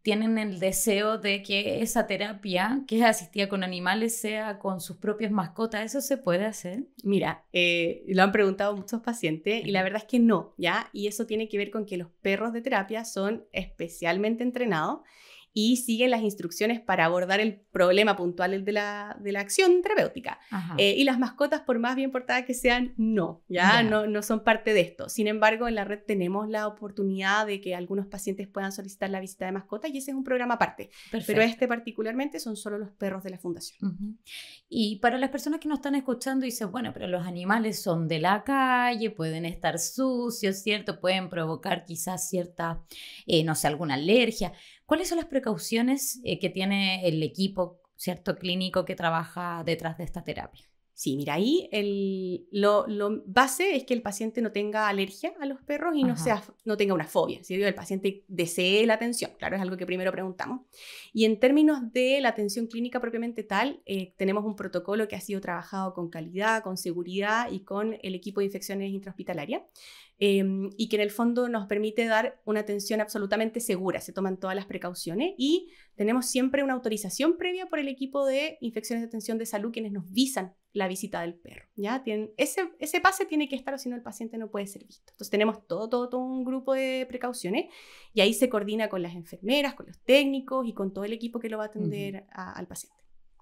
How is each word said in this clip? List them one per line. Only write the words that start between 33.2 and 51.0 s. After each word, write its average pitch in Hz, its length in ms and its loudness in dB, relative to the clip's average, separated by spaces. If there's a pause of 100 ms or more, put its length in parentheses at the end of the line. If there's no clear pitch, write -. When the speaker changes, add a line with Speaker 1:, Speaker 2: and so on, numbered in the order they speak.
Speaker 2:
de 190 60 -10
la 185 80 -12
fundación. 170 400 -8 (120)
Speaker 1:
Ujú. 202 240 -8 (540)
Y 214 280 0
para 233 220 2
las 262 120 0
personas 294 300 -2
que 302 80 -6
nos 294 100 0
están 277 160 -2
escuchando 269 500 -2
y 254 60 -2
dicen, 226 200 -6
"Bueno, 226 220 -6
pero - 160 -8
los 180 180 -2
animales 190 540 0
son 165 260 0
de 160 140 0
la 190 240 2
calle, 247 640 2
pueden 160 360 -4
estar 165 320 -2
sucios, 240 800 0
¿cierto? 208 420 -2
Pueden 185 300 2
provocar 165 540 -2
quizás 180 440 -6
cierta, 175 560 -4 (420)
eh, 170 180 6
no 160 100 0
sé, - 120 0
alguna 147 280 0
alergia". 208 580 2 (340)
¿Cuáles 339 220 0
son 339 100 -2
las 320 80 -4
precauciones, 247 1000 0
eh, 180 140 -2
que 190 100 -2
tiene 190 580 0
el 156 160 2
equipo, 185 580 -2 (140)
¿cierto? - 420 -4
Clínico 180 500 0
que 185 80 -6
trabaja 170 680 -2
detrás 165 340 -2
de 175 60 -8
esta 165 200 -8
terapia? - 400 -10 (300)
Speaker 2:
Sí, 139 220 -2